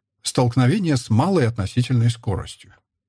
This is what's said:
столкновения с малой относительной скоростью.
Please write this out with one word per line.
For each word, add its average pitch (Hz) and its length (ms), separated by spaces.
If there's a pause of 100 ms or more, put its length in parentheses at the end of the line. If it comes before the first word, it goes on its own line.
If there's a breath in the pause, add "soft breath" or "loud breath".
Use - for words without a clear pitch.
(220)
столкновения 135 760
с - 120
малой 143 380
относительной 117 600
скоростью. - 640 (360)